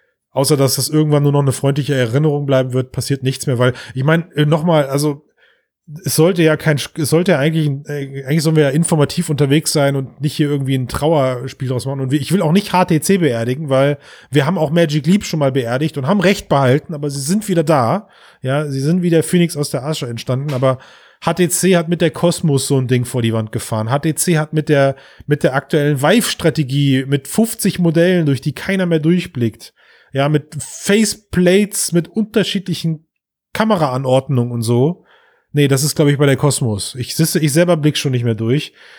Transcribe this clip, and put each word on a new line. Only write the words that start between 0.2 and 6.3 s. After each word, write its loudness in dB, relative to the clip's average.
außer 2
dass 2
das -4
irgendwann 2
nur 4
noch 2
eine 2
freundliche -2
Erinnerung 0
bleiben 0
wird, -2
passiert -4
nichts -4
mehr, 0
weil, 2
ich -4
meine, 2
äh, 0
nochmal, 2
also, -2
es -4
sollte 4